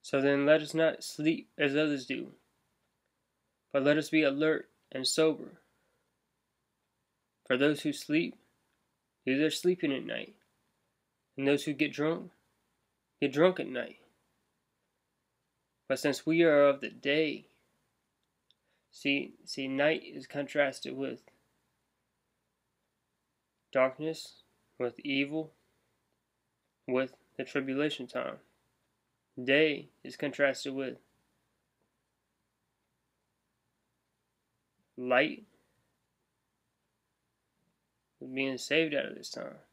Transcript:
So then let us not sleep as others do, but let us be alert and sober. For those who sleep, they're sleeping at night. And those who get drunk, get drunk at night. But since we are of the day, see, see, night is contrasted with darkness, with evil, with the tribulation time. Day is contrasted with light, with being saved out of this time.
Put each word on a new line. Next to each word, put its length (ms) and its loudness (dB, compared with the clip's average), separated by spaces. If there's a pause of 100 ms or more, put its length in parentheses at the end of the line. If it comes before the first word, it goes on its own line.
So 200 -2
then 260 4
let 160 6
us 100 -10
not 300 0
sleep 520 -2
as 200 0
others 320 0
do, 260 -8 (1400)
but 120 0
let 140 4
us 120 -2
be 140 4
alert 440 2 (240)
and 160 -6
sober. 540 0 (1800)
For 120 2
those 240 2
who 120 -2
sleep, 420 -2 (880)
they're 280 0
sleeping 420 0
at 100 -6
night. 300 -8 (1040)
And 100 -2
those 180 2
who 80 -2
get 200 -2
drunk, 380 -4 (920)
get 100 0
drunk 280 4
at 80 -6
night. 300 -8 (1900)
But 120 -2
since 260 -2
we 160 4
are 220 8
of 180 6
the 80 -10
day, 560 -2 (1500)
see, 420 -2 (120)
see, 220 -6
night 360 2
is 220 -14
contrasted 720 -2
with 240 -6 (2500)
darkness, 720 -2 (380)
with 220 -6
evil, 520 -4 (1300)
with 260 -2 (240)
the 60 -6
tribulation 640 -4
time. 300 -6 (1040)
Day 460 2 (160)
is 140 -16
contrasted 560 0
with 240 -6 (4000)
light, 480 2 (2750)
with 160 -12
being 220 -2
saved 360 0
out 120 -2
of 100 -10
this 140 -14
time. 260 -10 (180)